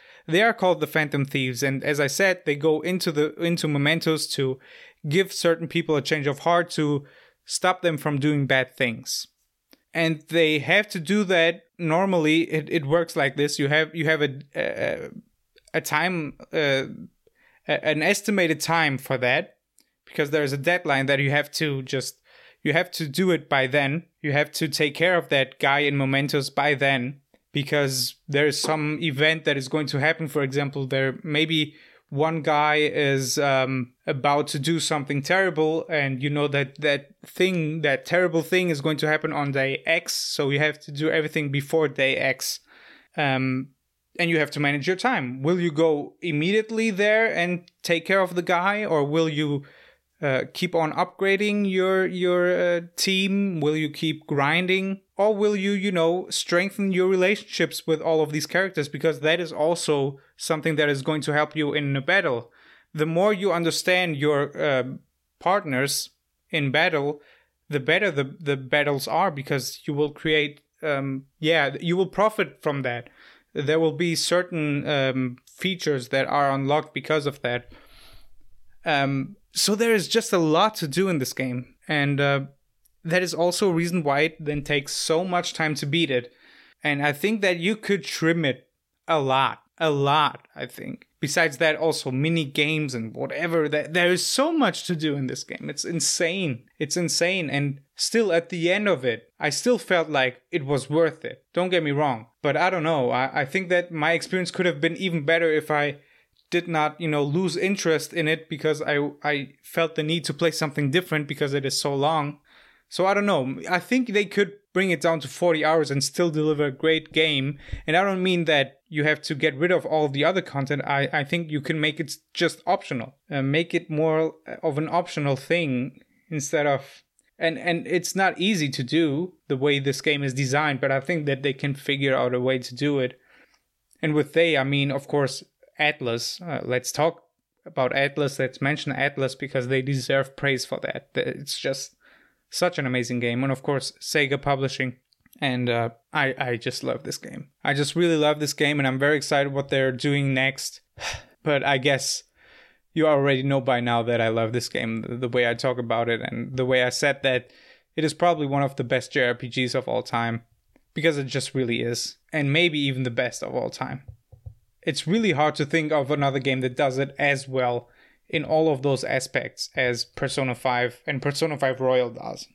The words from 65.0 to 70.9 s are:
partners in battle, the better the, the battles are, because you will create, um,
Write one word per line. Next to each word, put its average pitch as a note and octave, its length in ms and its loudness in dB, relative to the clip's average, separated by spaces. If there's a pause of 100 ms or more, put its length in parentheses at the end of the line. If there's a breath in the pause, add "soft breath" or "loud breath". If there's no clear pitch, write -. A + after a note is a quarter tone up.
partners C#3+ 720 -2 (400)
in C#3+ 220 0
battle, D3+ 500 0 (480 soft breath)
the D3 100 -2
better E3+ 320 2
the, C#3 280 -4
the C#3+ 180 -2
battles C#3+ 500 0
are, F3+ 240 2
because C#3 540 -6
you D3+ 80 -4
will D3 180 0
create, D3+ 500 0 (220)
um, C#3 420 -2 (140)